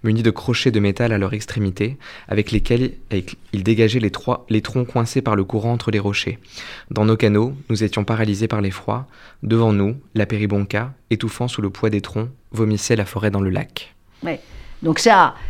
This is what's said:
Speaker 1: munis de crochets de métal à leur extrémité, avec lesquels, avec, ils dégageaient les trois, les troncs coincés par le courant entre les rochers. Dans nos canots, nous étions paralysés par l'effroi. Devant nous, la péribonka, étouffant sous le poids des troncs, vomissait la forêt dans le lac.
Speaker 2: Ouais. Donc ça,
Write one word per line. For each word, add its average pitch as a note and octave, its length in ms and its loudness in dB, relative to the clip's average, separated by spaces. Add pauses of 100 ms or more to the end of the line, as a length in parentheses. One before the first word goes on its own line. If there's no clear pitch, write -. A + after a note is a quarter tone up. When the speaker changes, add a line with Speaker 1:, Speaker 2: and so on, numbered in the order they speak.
Speaker 1:
munis A2+ 220 2
de A2+ 80 6
crochets A#2+ 400 0
de G#2+ 80 2
métal G2+ 320 2
à G#2+ 60 0
leur F#2+ 160 -2
extrémité, G#2 640 -4 (280)
avec G#2 240 0
lesquels, A#2+ 440 2 (180)
avec, F#2 240 -4 (160)
ils G2 100 -2
dégageaient A2 380 4
les G#2 100 0
trois, - 400 -4
les G#2+ 100 2
troncs B2 280 -2
coincés A#2+ 340 0
par G#2+ 140 0
le G2 80 2
courant A2 280 -2
entre A#2 200 -2
les G#2 80 2
rochers. - 400 -4 (500)
Dans G#2+ 140 0
nos A2 120 4
canots, A2 360 4 (180)
nous A2 140 0
étions G#2 180 -2
paralysés G#2+ 460 0
par G#2+ 120 -2
l'effroi. G#2+ 460 -4 (380)
Devant A2+ 280 4
nous, G2+ 220 2 (220)
la G#2 100 2
péribonka, G#2 680 -2 (160)
étouffant A#2 360 -2
sous A#2 160 -6
le G2 80 -2
poids A2 200 -2
des G#2 100 0
troncs, A2 280 -6 (220)
vomissait A2 460 0
la G#2 80 0
forêt G2+ 260 -2
dans G2 100 0
le F#2+ 100 2
lac. - 440 -6 (300)
Speaker 2:
Ouais. E4 160 -6 (420)
Donc D#3+ 160 0
ça, F#3+ 380 6 (140)